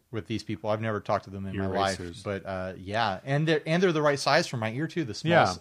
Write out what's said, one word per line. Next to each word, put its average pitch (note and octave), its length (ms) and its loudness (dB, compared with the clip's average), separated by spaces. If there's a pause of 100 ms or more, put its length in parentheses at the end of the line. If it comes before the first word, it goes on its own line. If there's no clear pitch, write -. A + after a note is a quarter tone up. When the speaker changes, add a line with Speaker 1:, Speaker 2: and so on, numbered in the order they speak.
(100)
Speaker 1:
with A2+ 180 -6
these G#2+ 140 -2
people. G#2+ 280 -4
I've A2 100 0
never A2 200 -2
talked G2+ 240 0
to G2 60 -16
them G2 160 -8
in F#2+ 100 -6
my F#2+ 100 0
life. F#2+ 340 0
Speaker 2:
Erasers. F2 220 -10
Speaker 1:
But, G2 240 -6
uh, F#2 320 -6
yeah, G2 460 -2
and C#3+ 220 0
they're, D#3 200 2
and E3 160 2
they're F#3 100 4
the D3+ 100 0
right C#3+ 160 4
size D3+ 280 4
for C3+ 100 -6
my A2 160 -2
ear C#3+ 140 -4
too. D#3+ 180 -4
The G#2+ 100 -6
small, D#3+ 160 -2
Speaker 2:
Yeah. D#3+ 120 8
Speaker 1:
s-, F#2 180 2